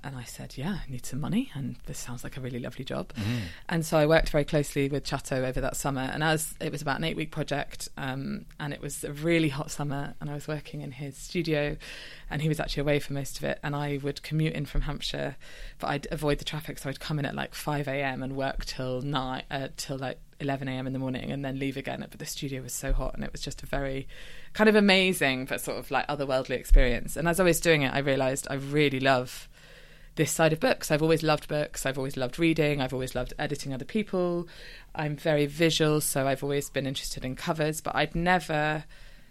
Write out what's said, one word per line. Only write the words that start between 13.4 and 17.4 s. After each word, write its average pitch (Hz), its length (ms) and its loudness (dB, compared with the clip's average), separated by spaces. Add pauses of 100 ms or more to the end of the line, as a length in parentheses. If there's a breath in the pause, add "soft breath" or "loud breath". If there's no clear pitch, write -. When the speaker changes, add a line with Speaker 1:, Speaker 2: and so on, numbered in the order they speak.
Speaker 1:
it, 143 180 -2
and 147 140 -2
I 143 260 0
would 143 220 -4
commute 156 300 2
in 147 120 -4
from - 160 2
Hampshire, 143 540 -2 (420 loud breath)
but - 100 -6
I'd 143 220 -2
avoid 151 300 0
the - 60 -10
traffic, - 340 -6
so 143 100 -6
I'd 135 100 -6
come 151 200 -2
in 143 60 0
at, - 100 -4
like, - 180 -4